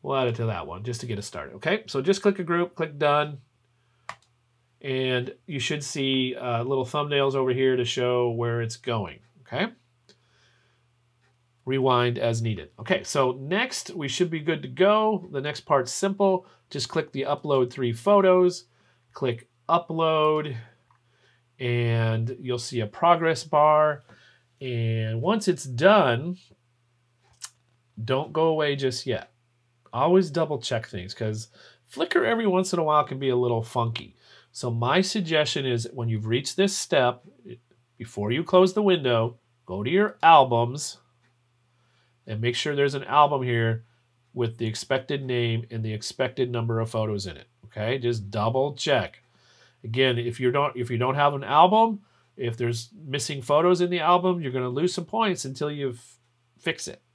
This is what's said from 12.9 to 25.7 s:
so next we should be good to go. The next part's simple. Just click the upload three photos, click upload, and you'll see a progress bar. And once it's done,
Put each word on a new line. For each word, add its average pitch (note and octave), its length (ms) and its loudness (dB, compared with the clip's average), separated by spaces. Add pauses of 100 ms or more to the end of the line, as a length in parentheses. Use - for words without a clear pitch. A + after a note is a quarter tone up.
so C3 380 0
next G3 540 -6
we D3 120 -6
should E3+ 220 -2
be D#3+ 120 -6
good D3+ 200 -4
to C#3 80 -12
go. G#3 640 2
The C#3 80 -4
next D3 220 -8
part's C#3 280 0
simple. G3 560 0 (220)
Just - 220 -8
click D#3 220 -4
the C3+ 100 -4
upload C#3 480 0
three A#2+ 240 -4
photos, F#3 720 4 (480)
click A#2+ 340 -4 (220)
upload, D#3 840 0 (1040)
and A#2 800 0
you'll B2 200 -6
see A#2+ 220 -6
a G#2+ 60 -2
progress E3 560 2
bar. D3+ 600 4 (560)
And A2+ 640 -2
once G#3 260 0
it's F3 160 -2
done, C#3+ 720 4 (1700)